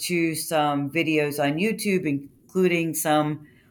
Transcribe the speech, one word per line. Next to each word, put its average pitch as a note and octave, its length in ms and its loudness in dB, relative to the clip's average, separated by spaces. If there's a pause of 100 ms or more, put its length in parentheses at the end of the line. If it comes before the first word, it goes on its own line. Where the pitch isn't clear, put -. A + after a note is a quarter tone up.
to E3 320 0
some D3 560 0
videos D3+ 520 0
on C#3+ 140 0
YouTube, G#3 480 0
including E3 880 -2
some D3+ 540 0 (240)